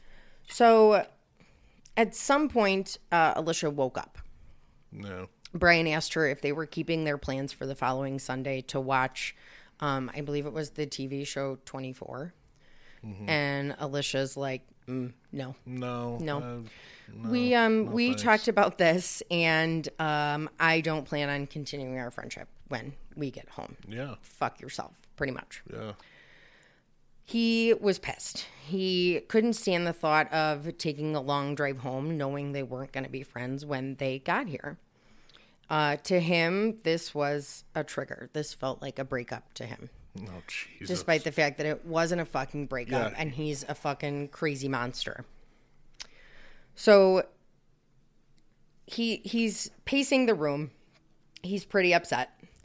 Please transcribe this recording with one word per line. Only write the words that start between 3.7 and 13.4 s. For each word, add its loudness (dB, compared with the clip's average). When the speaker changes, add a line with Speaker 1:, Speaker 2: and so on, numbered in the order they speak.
Speaker 1:
up. -8
Speaker 2:
No. -12
Speaker 1:
Brian 6
asked -2
her 2
if -2
they 0
were -4
keeping -2
their -2
plans -4
for -8
the -6
following -2
Sunday -4
to -6
watch, 0
um, 0
I -6
believe -4
it -8
was -6
the -4
T -6
V -6
show -4
Twenty-four. -10
Speaker 2:
Mm-hmm. -8
Speaker 1:
And 0